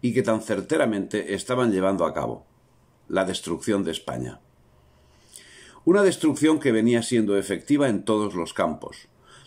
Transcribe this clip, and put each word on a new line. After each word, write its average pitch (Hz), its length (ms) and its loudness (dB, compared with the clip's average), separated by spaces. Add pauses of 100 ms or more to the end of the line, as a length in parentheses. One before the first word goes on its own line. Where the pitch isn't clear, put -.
y 120 100 0
que 123 100 0
tan 110 200 0
certeramente 104 920 -2
estaban 123 360 0
llevando 95 340 2
a 80 80 0
cabo: 60 340 -6 (600)
la 92 180 0
destrucción 92 600 -2
de 80 80 -4
España. 64 480 -8 (1400)
Una 190 180 6
destrucción 156 560 2
que 139 140 0
venía 117 280 4
siendo 110 360 0
efectiva 131 520 0
en 104 160 -2
todos 107 300 0
los 85 180 -6
campos, - 540 -4 (400)